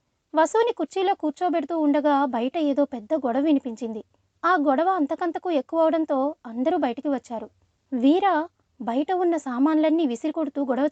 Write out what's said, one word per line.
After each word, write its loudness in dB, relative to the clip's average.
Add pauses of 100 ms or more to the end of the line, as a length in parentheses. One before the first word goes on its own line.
(340)
వసుని 2
కుర్చీలో -2
కూర్చోబెడుతూ -2
ఉండగా 2
బయట -4
ఏదో 0
పెద్ద -6
గొడవ 0
వినిపించింది. -2 (400)
ఆ 4
గొడవ 2
అంతకంతకు -2
ఎక్కువ 0
అవడంతో 0 (120)
అందరూ -2
బయటికి -2
వచ్చారు. -6 (420)
వీర 2 (320)
బయట -2
ఉన్న 2
సామాన్లన్నీ 2
విసిరికొడుతూ -4
గొడవ 0